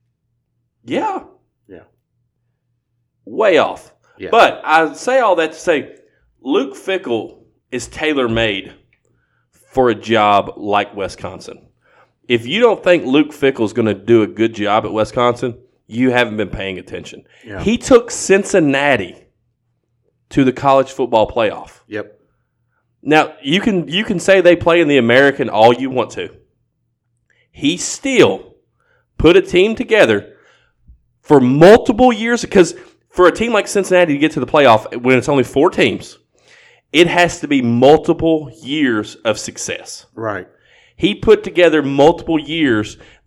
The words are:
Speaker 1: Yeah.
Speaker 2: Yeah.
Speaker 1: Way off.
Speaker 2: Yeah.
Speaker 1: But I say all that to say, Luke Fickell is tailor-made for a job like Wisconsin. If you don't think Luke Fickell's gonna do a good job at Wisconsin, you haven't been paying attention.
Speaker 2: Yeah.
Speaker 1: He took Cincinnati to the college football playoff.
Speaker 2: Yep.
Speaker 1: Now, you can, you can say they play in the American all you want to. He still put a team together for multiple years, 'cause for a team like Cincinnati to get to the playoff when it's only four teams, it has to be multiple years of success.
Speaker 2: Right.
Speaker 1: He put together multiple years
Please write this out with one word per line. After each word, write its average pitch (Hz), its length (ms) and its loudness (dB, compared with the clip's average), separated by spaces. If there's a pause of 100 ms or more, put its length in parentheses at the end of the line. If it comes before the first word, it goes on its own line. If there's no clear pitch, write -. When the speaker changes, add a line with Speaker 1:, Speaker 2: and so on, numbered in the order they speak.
(840)
Speaker 1:
Yeah. 311 400 -6 (440)
Speaker 2:
Yeah. 92 160 -20 (1400)
Speaker 1:
Way 180 320 0
off. - 360 -4 (240)
Speaker 2:
Yeah. 92 140 -14
Speaker 1:
But 214 340 2
I 156 280 0
say 262 260 -2
all 202 180 2
that 156 160 -2
to - 60 -20
say, 147 360 -4 (460)
Luke 196 340 -4
Fickell 135 680 -8 (280)
is 123 160 -10
tailor-made 113 840 -4 (760)
for - 380 -2
a 110 60 0
job 104 600 0
like 101 380 -4
Wisconsin. - 720 -14 (600)
If 120 180 -2
you 170 140 -6
don't 233 240 2
think 175 220 2
Luke 147 240 0
Fickell's 135 440 -4
gonna 110 200 -2
do 113 300 2
a 98 40 -2
good 110 260 -2
job 104 320 -2
at 87 80 -8
Wisconsin, 120 680 -4 (280)
you 123 240 -2
haven't 117 260 -2
been 101 120 -6
paying 95 280 -10
attention. - 480 -18 (200)
Speaker 2:
Yeah. 104 160 -14
Speaker 1:
He 233 160 -2
took 240 340 2
Cincinnati 143 1120 0 (1040)
to 139 140 0
the 127 100 0
college 135 380 0
football 117 380 0
playoff. 104 580 -6
Speaker 2:
Yep. 104 320 -14 (840)
Speaker 1:
Now, - 400 0
you 160 200 -2
can, 180 260 -2
you 180 160 -4
can 190 160 -4
say 190 220 2
they 170 140 6
play 170 260 0
in 156 60 2
the 143 100 2
American 127 520 2
all 113 240 4
you 131 160 -6
want 127 220 -6
to. 90 240 -12 (1160)
He 170 260 -4
still - 760 -2 (640)
put 170 200 4
a 190 40 6
team 190 340 0
together 196 600 0 (840)
for 147 180 4
multiple 202 720 4
years, 226 340 -4
'cause 180 300 0 (340)
for 180 180 4
a 160 40 6
team 226 220 -4
like 196 140 0
Cincinnati 180 460 0
to 139 60 -4
get 151 140 0
to 151 60 -6
the 123 60 -4
playoff 123 560 2
when 127 160 2
it's 120 120 -2
only 139 140 0
four 143 280 0
teams, - 480 -4 (720)
it 170 160 4
has 170 320 0
to 147 80 -10
be 139 140 0
multiple 151 880 2 (100)
years 127 540 -4 (100)
of 110 140 -2
success. - 760 -14
Speaker 2:
Right. 104 340 -10 (480)
Speaker 1:
He 202 200 -2
put 214 280 2
together 165 380 2
multiple 147 560 0
years 143 600 -2 (300)